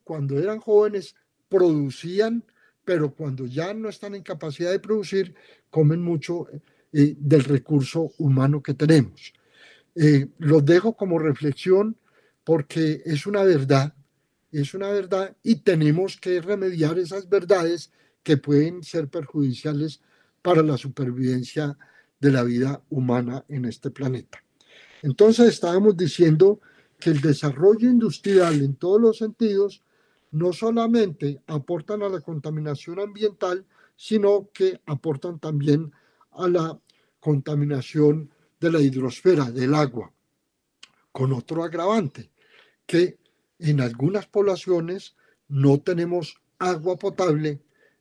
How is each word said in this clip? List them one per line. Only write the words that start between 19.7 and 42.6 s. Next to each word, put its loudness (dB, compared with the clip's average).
para 4
la 2
supervivencia -4
de 4
la 2
vida -2
humana -2
en -8
este -8
planeta. -8
Entonces, 6
estábamos 2
diciendo 4
que 0
el 2
desarrollo 2
industrial 2
en -2
todos 0
los 2
sentidos -2
no -2
solamente -2
aportan -6
a -4
la -6
contaminación -8
ambiental, -6
sino 0
que -2
aportan -6
también -2
a -4
la 0
contaminación 0
de 0
la 2
hidrosfera, 0
del -2
agua, -2
con -2
otro -6
agravante, -4